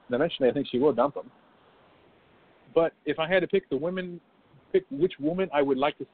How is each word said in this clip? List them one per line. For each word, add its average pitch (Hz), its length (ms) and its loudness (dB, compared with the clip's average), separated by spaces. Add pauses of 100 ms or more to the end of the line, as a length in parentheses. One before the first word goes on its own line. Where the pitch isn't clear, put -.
And 123 60 -4
eventually 139 340 0
I 117 40 4
think 143 180 -4
she 127 80 -2
will 139 140 4
dump 120 240 0
him. - 140 -12 (1400)
But 165 180 2 (120)
if - 140 -2
I 160 100 -2
had 185 120 2
to 165 80 0
pick 190 200 -2
the - 80 -2
women, 175 440 -6 (520)
pick 370 180 2
which 285 280 0
woman 180 340 -2
I 147 80 2
would 139 180 2
like 147 200 0
to - 160 -10